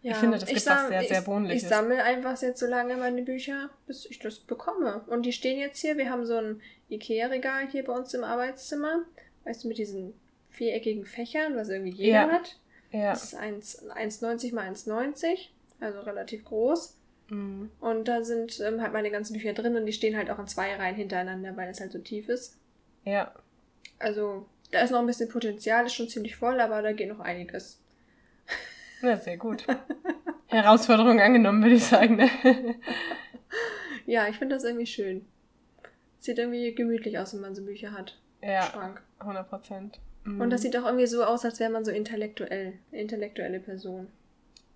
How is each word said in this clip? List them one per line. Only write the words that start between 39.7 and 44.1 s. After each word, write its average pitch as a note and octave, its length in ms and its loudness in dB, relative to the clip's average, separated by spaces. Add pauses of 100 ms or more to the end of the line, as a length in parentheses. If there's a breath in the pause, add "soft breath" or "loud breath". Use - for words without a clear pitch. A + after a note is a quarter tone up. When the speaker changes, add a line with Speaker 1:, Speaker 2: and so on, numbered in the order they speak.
Speaker 1:
Und G#3 260 -2
das B3 100 2
Speaker 2:
Mhm. G#3+ 40 -2
Speaker 1:
sieht A#3+ 120 0
auch B3 100 -2
irgendwie B3 200 4
so A#3 180 2
aus, A#3 200 2
als A3+ 160 -4
wäre A3+ 100 2
man A3 140 -2
so G#3+ 60 0
intellektuell, G#3 840 -6 (160)
intellektuelle G#3 680 -6
Person. F#3+ 480 -12 (680)